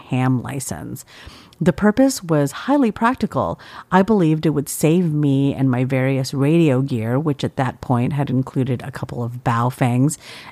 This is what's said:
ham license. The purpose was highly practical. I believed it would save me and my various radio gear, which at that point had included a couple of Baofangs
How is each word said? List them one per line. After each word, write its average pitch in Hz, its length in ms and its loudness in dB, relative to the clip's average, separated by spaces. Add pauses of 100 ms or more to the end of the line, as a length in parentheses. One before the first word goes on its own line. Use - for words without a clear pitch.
ham 127 320 0
license. 120 640 -10 (560)
The 165 100 2
purpose 233 520 2
was 151 280 2 (140)
highly 269 260 2
practical. 196 680 -2 (320)
I 185 100 6
believed 170 460 2
it 147 80 0
would 143 120 -4
save 165 460 2
me 139 400 2
and 135 160 0
my 123 140 0
various 131 500 -2
radio 143 480 4
gear, 123 380 -2
which 151 240 -2
at 120 140 -4
that 123 240 -4
point 123 320 0
had 139 180 -2
included 127 500 -2
a - 100 -12
couple 131 320 -8
of 120 200 -8
Baofangs 123 720 0 (340)